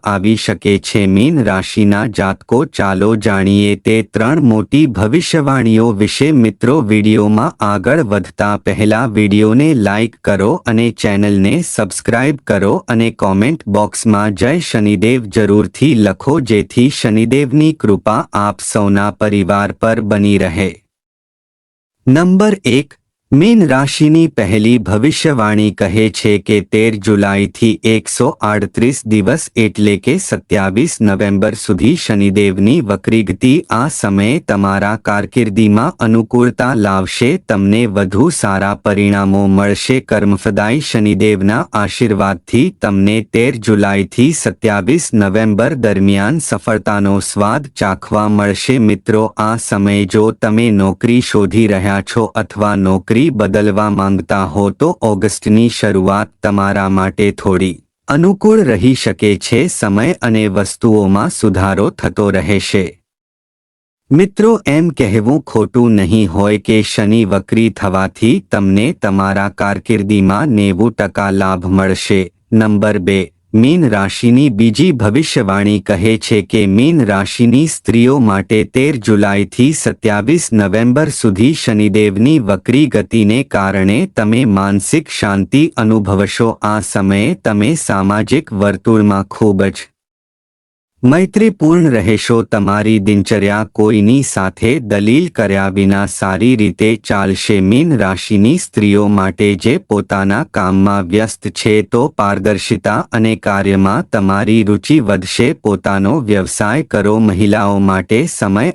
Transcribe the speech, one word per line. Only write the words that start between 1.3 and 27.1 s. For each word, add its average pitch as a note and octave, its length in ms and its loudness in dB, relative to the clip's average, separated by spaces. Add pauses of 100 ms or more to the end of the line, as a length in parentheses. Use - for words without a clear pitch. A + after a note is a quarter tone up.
રાશિના G2+ 640 0
જાતકો, G2+ 580 -2
ચાલો G2+ 500 -2
જાણીએ G2+ 600 0
તે A2 260 0
ત્રણ B2+ 400 -2
મોટી B2 440 2
ભવિષ્યવાણીઓ A#2+ 1080 0
વિશે. G#2+ 400 0
મિત્રો, B2 500 2
વીડિયોમાં G#2+ 840 0
આગળ G#2 380 0
વધતા G2+ 540 -4
પહેલા G#2+ 480 -2
વીડિયોને G#2+ 680 2
લાઈક G#2+ 500 -2
કરો G2+ 300 0 (120)
અને A#2 260 0
ચેનલને G2+ 680 0
સબસ્ક્રાઇબ A#2+ 760 -2 (120)
કરો G2+ 280 0 (120)
અને A#2 240 0
કોમેન્ટ G#2+ 560 -2
બોક્સમાં G#2 640 0
"જય B2 260 0
શનિદેવ" A2 640 0
જરૂરથી G#2 680 0
લખો, A2 460 0
જેથી A#2 500 0
શનિદેવની C3 840 0
કૃપા G#2+ 600 -2
આપ G2+ 260 -2
સૌના G2+ 520 0
પરિવાર G2+ 600 -2
પર A2+ 300 -2
બની G2+ 360 0
રહે. F#2 460 -4 (1200)
નંબર F#3 580 2
એક, C3+ 280 0 (380)
મીન F#3 360 4
રાશિની D3+ 600 2
પહેલી A2+ 500 0
ભવિષ્યવાણી G#2+ 920 0
કહે G#2 380 0
છે G#2 280 0
કે G2+ 240 0
તેર A2 340 0
જુલાઈથી G2+ 880 0